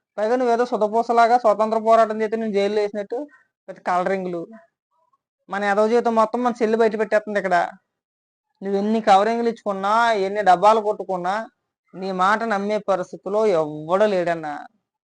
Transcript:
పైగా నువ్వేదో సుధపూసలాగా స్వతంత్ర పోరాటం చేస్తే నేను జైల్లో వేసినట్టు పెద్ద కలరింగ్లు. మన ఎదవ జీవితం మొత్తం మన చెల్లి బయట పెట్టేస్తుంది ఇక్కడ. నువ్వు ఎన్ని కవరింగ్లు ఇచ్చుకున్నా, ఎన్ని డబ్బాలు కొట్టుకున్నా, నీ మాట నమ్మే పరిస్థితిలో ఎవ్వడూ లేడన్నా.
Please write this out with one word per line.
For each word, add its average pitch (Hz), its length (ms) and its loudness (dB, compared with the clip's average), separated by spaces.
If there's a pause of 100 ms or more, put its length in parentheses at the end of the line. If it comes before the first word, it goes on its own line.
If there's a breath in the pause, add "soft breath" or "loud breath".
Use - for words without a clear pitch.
(180)
పైగా 220 180 0
నువ్వేదో 240 300 0
సుధపూసలాగా 233 720 2
స్వతంత్ర 220 400 0
పోరాటం 220 440 2
చేస్తే 220 140 -2
నేను 220 160 -4
జైల్లో 208 300 0
వేసినట్టు 208 440 -6 (420 soft breath)
పెద్ద 185 120 -18
కలరింగ్లు. 180 680 -2 (1040)
మన 202 140 -4
ఎదవ 202 240 2
జీవితం 233 260 0
మొత్తం 226 300 0
మన 240 80 0 (100)
చెల్లి 220 160 2
బయట 220 200 2
పెట్టేస్తుంది 214 400 -2
ఇక్కడ. 185 320 0 (920)
నువ్వు 196 160 -4
ఎన్ని 214 220 0
కవరింగ్లు 220 480 2
ఇచ్చుకున్నా, 220 640 0
ఎన్ని 196 300 -2
డబ్బాలు 202 380 4
కొట్టుకున్నా, 196 680 -4 (460)
నీ 190 180 -6
మాట 196 300 2
నమ్మే 208 360 -2
పరిస్థితిలో 202 680 -2
ఎవ్వడూ 160 600 0
లేడన్నా. 170 600 -4 (440)